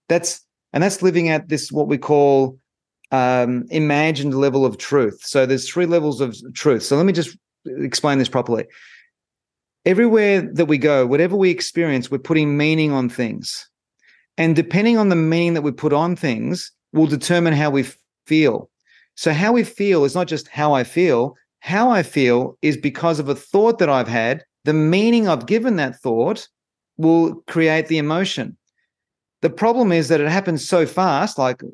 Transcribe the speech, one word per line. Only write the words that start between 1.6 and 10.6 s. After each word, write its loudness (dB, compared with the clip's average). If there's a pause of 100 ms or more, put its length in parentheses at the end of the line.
what -2
we 0
call, 2 (540)
um, 0
imagined 0
level 2
of -2
truth. -2
So 0
there's -2
three -2
levels 0
of -4 (180)
truth. 0
So -2
let 2
me 4
just -6 (280)
explain -2
this 0
properly. -2 (1200)
Everywhere 4 (120)
that 2